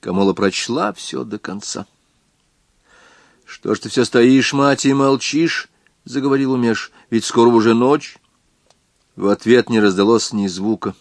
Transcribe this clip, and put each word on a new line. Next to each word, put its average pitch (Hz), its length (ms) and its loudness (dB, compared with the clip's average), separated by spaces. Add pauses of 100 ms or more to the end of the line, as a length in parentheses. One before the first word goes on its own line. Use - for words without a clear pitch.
Камола 95 340 0
прочла 104 580 -4
все 131 320 -10
до 107 140 -12
конца. - 480 -12 (1600)
«Что - 260 -6
ж - 60 -8
ты - 80 -12
все 123 160 0
стоишь, 127 480 4
мать, 139 320 0
и 139 80 2
молчишь?» 139 800 -2 (340)
заговорил 135 480 -2
Умеш. 117 400 -2 (160)
«Ведь 113 160 -2
скоро 120 240 4
уже 113 260 4
ночь». 135 440 0 (960)
В 98 120 -2
ответ 110 420 2
не 110 100 2
раздалось 104 520 2
ни 101 140 -4
звука. 95 540 -6